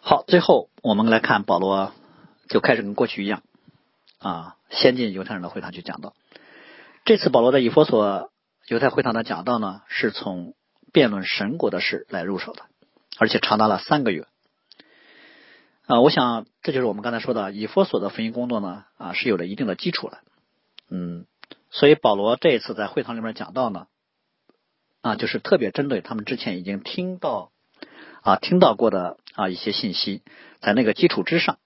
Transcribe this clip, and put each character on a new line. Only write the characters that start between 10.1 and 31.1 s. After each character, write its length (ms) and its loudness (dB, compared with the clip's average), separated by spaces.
辩 200 6
论 120 -4
神 360 -4
国 100 0
的 100 -4
事 300 -6
来 140 -6
入 160 -4
手 140 -12
的， 100 -20
而 100 4
且 120 2
长 180 0
达 100 4
了 100 2
三 260 0
个 80 0
月。 140 -6
啊， 160 4
我 80 2
想 360 -2
这 100 -6
就 80 -2
是 60 -2
我 80 -2
们 80 -10
刚 100 -6
才 80 -6
说 140 -6
的 180 -4
以 160 -10
弗 160 2
所 160 -2
的 100 -4
福 120 -8
音 100 -4
工 180 -6
作 100 -2
呢， 260 -10
啊， 160 -12
是 160 -4
有 80 2
着 80 -4
一 100 -8
定 120 -4
的 80 -2
基 160 -6
础 160 -8
了。 120 -16
嗯， 360 -8
所 180 4
以 60 10
保 200 4
罗 200 2
这 160 2
一 80 2
次 140 -10
在 140 -6
会 160 -4
堂 120 -8
里 60 -8
面 120 -8
讲 200 -12
道 160 -2
呢， 180 -10
啊， 140 -2
就 120 -4
是 120 -4
特 180 2
别 140 0
针 160 -2
对 140 -2
他 140 -12
们 100 -8
之 120 -6
前 200 -8
已 60 -10
经 160 -6
听 380 -8
到， 340 -6
啊， 160 4
听 220 2
到 160 8
过 140 2
的， 280 -2
啊， 140 -2
一 60 -6
些 180 -6
信 200 -6
息， 300 -6
在 100 2
那 140 2
个 80 0
基 160 4
础 140 -2